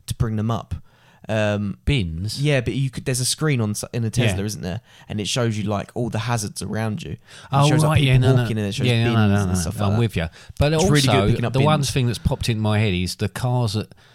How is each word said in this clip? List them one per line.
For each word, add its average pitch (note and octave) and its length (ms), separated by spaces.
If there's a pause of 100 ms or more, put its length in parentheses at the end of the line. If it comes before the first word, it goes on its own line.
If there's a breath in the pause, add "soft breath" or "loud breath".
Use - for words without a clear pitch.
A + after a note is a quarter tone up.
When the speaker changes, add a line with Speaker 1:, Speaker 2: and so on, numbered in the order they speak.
Speaker 1:
to - 80
bring A2 220
them G#2+ 160
up. - 240 (540 soft breath)
Um, G#2 540
Speaker 2:
Bins? G2+ 580
Speaker 1:
Yeah, C#3+ 200
but A#2+ 120
you C3+ 160
could, - 140
there's B2+ 160
a B2 60
screen D3 340
on G#2+ 120
s-, - 200
in A#2 140
a A2 40
Tesla, G2+ 300
Speaker 2:
Yeah. G2+ 60
Speaker 1:
isn't G#2 160
there? F2+ 180 (300 loud breath)
And G#2 100
it F#2+ 80
shows A#2 300
you, G2+ 80
like, G2+ 280
all A#2+ 160
the G#2+ 100
hazards A2 420
around G#2+ 420
you. D2 100
It - 60 (320 loud breath)
Speaker 2:
Oh, C#3+ 160
Speaker 1:
shows, D#3 160
like, D3+ 120
Speaker 2:
right, D3+ 80
yeah, C3 100
Speaker 1:
people B2+ 160
Speaker 2:
no, B2+ 80
no. A#2+ 60
Speaker 1:
walking A2 140
and G#2 100
it G2+ 40
shows C3 160
Speaker 2:
Yeah, A#2 160
no, A#2 60
Speaker 1:
bins A2+ 80
Speaker 2:
no, G#2+ 180
no, G2+ 60
Speaker 1:
and F#2 100
Speaker 2:
no. F#2 80
Speaker 1:
stuff - 160
Speaker 2:
I'm G#2+ 60
Speaker 1:
like G2 100
that. A2 80
Speaker 2:
with A#2 160
you. E2+ 120 (300 loud breath)
But C#3+ 140
Speaker 1:
It's D#3+ 140
really D3 160
good C3 80
at G#2 60
Speaker 2:
also, G2+ 160
Speaker 1:
picking A#2 140
up A#2 60
Speaker 2:
the C3 80
one D3+ 200
Speaker 1:
bins. C3+ 120
Speaker 2:
thing B2+ 160
that's A2+ 120
popped - 280
in A2 140
my G#2+ 180
head G#2+ 140
is F2+ 240
the G#2 100
cars B2 460
that G#2+ 200 (220 soft breath)